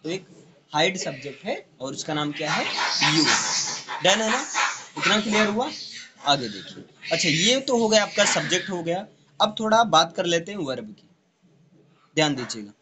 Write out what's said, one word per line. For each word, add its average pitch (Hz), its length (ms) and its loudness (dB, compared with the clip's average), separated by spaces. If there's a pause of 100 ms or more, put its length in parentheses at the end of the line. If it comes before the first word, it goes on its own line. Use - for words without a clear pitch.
तो 156 60 -8
एक 185 180 -8 (460)
हाइड 175 240 2
सब्जेक्ट 139 480 -10
है 294 200 -8 (160)
और 135 120 -8
उसका 151 200 -8
नाम 147 180 -2
क्या 151 200 -4
है? - 140 0
You। - 600 2 (800)
Done 202 180 4
है 220 100 0
ना? 269 140 -2 (520)
इतना 208 240 2
clear 214 260 2
हुआ? 233 240 -2 (540)
आगे 139 240 2
देखिए। - 340 -14 (280)
अच्छा, 165 180 2
ये 196 300 4
तो 262 180 0
हो 226 120 2
गया 214 140 6
आपका 202 220 2
सब्जेक्ट 175 440 0
हो 180 140 -4
गया। 175 240 -4 (340)
अब 214 180 0
थोड़ा 220 240 4
बात 170 320 4
कर 185 100 -2
लेते 170 260 0
हैं 208 80 -8
verb 120 400 -6
की, - 100 -20 (1040)
ध्यान 151 200 4
दीजिएगा। 113 360 -10 (100)